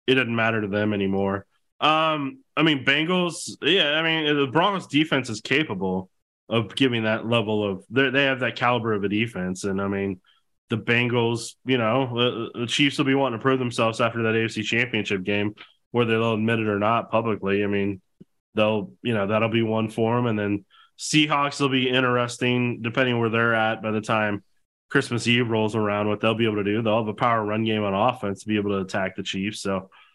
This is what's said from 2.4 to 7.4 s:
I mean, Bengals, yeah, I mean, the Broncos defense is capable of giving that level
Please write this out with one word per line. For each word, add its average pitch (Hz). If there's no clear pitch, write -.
I 147
mean, 147
Bengals, 160
yeah, 156
I 156
mean, 160
the 143
Broncos 180
defense 143
is 107
capable 95
of 113
giving 120
that 110
level 107